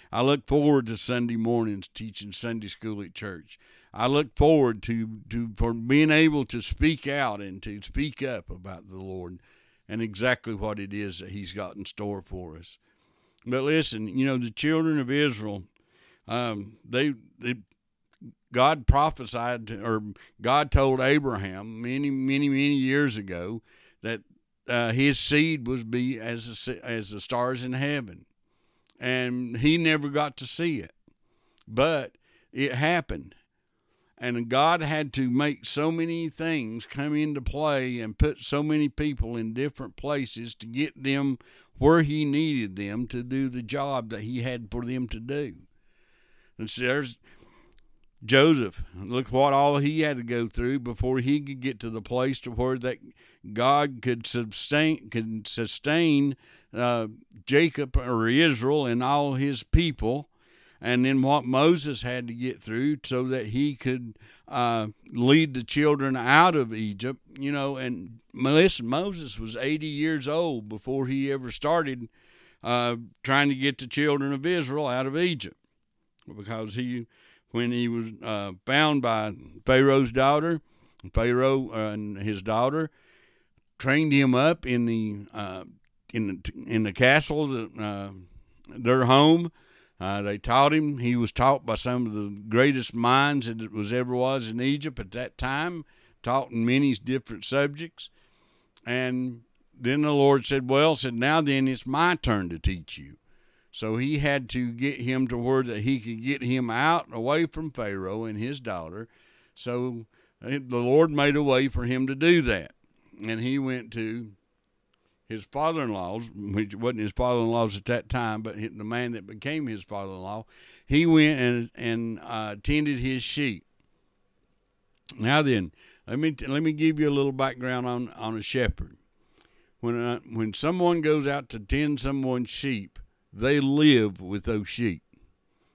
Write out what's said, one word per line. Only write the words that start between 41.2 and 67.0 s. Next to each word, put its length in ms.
where 240
he 220
needed 520
them 320
to 160
do 240
the 140
job 480
that 100
he 220
had 280
for 140
them 240
to 100
do. 360
And 120
so 120
there's 360
Joseph. 600
Look 380
what 220
all 240
he 240
had 160
to 40
go 240
through 340
before 400
he 200
could 200
get 200
to 100
the 120
place 380
to 100
where 260
that 220
God 480
could 240
sustain, 800
could 400
sustain, 880
uh, 300
Jacob 500
or 320
Israel 560
and 180
all 300
his 300
people. 640
And 220
then 160
what 240
Moses 580
had 260
to 60
get 280
through 420
so 200
that 240
he 260
could, 420
uh, 400
lead 400
the 100
children 540
out 380
of 180
Egypt, 480